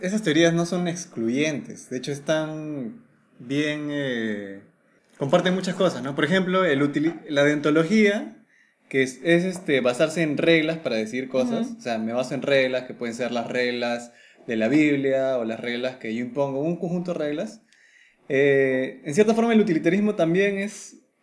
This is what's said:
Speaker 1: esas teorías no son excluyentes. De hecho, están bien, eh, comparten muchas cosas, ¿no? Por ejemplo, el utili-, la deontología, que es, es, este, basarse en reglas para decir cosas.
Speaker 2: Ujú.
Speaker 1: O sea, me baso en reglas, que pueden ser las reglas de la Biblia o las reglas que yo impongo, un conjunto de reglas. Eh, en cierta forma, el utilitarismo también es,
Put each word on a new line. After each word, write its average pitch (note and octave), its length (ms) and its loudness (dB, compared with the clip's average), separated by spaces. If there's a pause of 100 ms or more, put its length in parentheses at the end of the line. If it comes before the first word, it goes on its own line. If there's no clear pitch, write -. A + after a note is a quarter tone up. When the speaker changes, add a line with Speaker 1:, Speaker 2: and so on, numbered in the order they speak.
Speaker 1:
esas G3+ 220 -4
teorías E3 320 4
no E3+ 100 2
son F3 240 -2
excluyentes. C3+ 1040 -4
De B2+ 80 -6
hecho, C#3+ 140 -8
están D3+ 880 -6 (380)
bien, D3 500 -4
eh, A2 680 -4 (580)
comparten F3 360 2
muchas F#3 200 -4
cosas, C3 280 0
¿no? C#3 120 -6
Por D3+ 100 2
ejemplo, F#3 400 2
el C#3+ 180 2
utili-, D3 460 0
la C#3+ 160 2
deontología, E3 920 2 (520)
que C3+ 140 2
es, - 220 -4
es, E3+ 200 4
este, D#3+ 360 0
basarse D3 420 0
en D3+ 160 0
reglas E3 400 2
para B2+ 180 -4
decir A#2+ 320 -4
cosas. A#2+ 380 0
Speaker 2:
Ujú. - 120 -12
Speaker 1:
O - 20 -20
sea, A#2 180 -4
me A2 140 -4
baso B2+ 220 -4
en B2 80 -4
reglas, B2+ 420 2
que A#2 100 -12
pueden A#2 220 -8
ser A#2+ 160 -4
las A#2+ 160 -4
reglas B2 640 -4 (340)
de A#2 100 -2
la A2 120 2
Biblia C3+ 720 2
o A#2 60 -2
las A2+ 160 -6
reglas A#2+ 360 -4
que A2 180 -8
yo A#2+ 60 -4
impongo, C3+ 400 -4
un E3+ 160 -2
conjunto F3 360 -4
de - 60 -6
reglas. D#3 440 -6 (640)
Eh, C3+ 760 2
en D3 100 -6
cierta G#3+ 200 4
forma, A3+ 180 2
el A3 80 6
utilitarismo F#3 540 2
también G3 440 2
es, - 400 -10 (240)